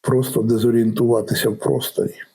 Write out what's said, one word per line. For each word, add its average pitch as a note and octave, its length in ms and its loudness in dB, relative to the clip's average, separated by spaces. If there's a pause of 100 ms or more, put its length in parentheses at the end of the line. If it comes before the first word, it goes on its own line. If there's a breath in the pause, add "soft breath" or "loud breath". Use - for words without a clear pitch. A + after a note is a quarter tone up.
просто B2+ 400 0
дезорієнтуватися A2+ 1080 2
в G#2+ 80 -4
просторі - 580 -4 (200)